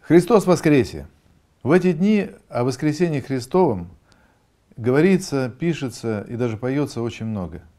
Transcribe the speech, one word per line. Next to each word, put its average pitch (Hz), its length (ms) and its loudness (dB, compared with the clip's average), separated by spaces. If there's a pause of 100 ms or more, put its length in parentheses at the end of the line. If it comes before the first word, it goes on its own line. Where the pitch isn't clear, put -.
Христос 175 380 6
воскресе! 143 600 2 (580)
В 123 80 0
эти 180 200 4
дни 190 380 0 (180)
о 120 160 -4
воскресении 147 560 -2
Христовом 123 680 -2 (880)
говорится, 139 720 2 (100)
пишется 120 720 -4
и 120 80 -8
даже 117 180 -2
поется 131 460 -4
очень 113 240 -8
много. 90 360 -8 (180)